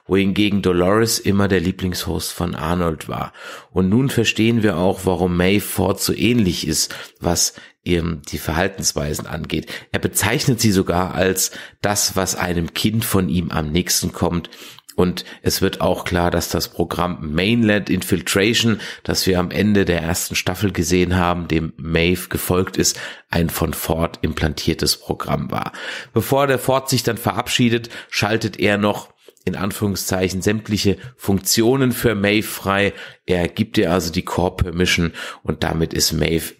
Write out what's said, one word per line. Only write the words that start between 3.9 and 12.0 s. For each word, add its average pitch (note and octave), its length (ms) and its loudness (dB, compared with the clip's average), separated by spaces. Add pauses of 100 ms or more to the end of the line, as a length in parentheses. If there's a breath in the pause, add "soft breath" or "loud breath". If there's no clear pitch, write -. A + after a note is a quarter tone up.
verstehen A2+ 520 2
wir G2+ 160 2
auch, F#2+ 280 0
warum F2+ 320 2
Maeve F#2+ 240 4
Ford F#2+ 400 0
so - 120 0
ähnlich G#2+ 540 2
ist, - 260 -2 (280 loud breath)
was F2 320 0 (300 loud breath)
eben E2 460 0
die D#2 80 -6
Verhaltensweisen D#2 880 -2
angeht. D#2+ 420 -6 (260 loud breath)
Er G2+ 60 -2
bezeichnet A#2+ 600 0
sie A2 120 4
sogar F#2 440 2
als F#2+ 360 0 (300 loud breath)
das, G#2 360 0